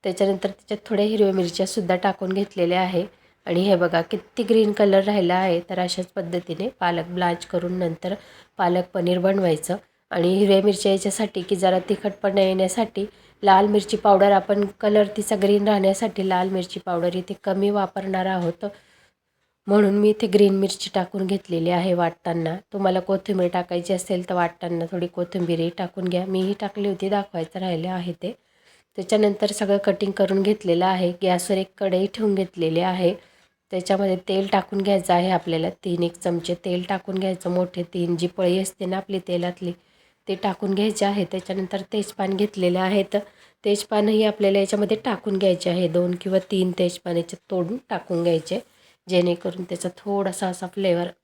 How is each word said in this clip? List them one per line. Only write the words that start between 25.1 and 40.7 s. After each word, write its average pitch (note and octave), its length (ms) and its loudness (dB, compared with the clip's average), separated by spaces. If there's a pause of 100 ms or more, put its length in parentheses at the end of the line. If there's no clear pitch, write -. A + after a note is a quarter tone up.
टाकून F#3 260 -6
घ्या, F3+ 220 -2
मीही F#3+ 340 -2
टाकली G3+ 280 -4
होती, G3 200 -4
दाखवायचं F#3+ 500 -4
राहिलं F3+ 300 -4
आहे F3+ 240 -6
ते. F#3 200 -10 (640)
त्याच्यानंतर G#3 500 0
सगळं G3+ 300 0
कटिंग G3 360 0
करून G3 300 2
घेतलेलं F#3 440 2
आहे. F3+ 260 0 (100)
गॅसवर F3+ 340 0
एक F#3+ 220 -4
कढई F#3+ 360 0
ठेवून G#3+ 200 0
घेतलेली E3+ 460 0
आहे, F#3 340 0 (560)
त्याच्यामध्ये F#3+ 460 0
तेल G3 360 -2
टाकून G3 280 0
घ्यायचं F#3+ 340 2
आहे F3+ 160 2
आपल्याला, F3 400 -2
तीन F3 320 -4
एक E3+ 100 -2
चमचे F3 420 -4
तेल F3+ 340 -4
टाकून F#3+ 300 -6
घ्यायचं, F#3 320 -4
मोठे F3+ 320 -2
तीन, F3 340 -2
जी F3 100 -2
पळी F3+ 320 0
असते F#3+ 260 -6
ना F#3 120 -4
आपली F#3+ 220 -6
तेलातली F3 540 -4 (560)
ते F#3 60 -4
टाकून F#3+ 400 -4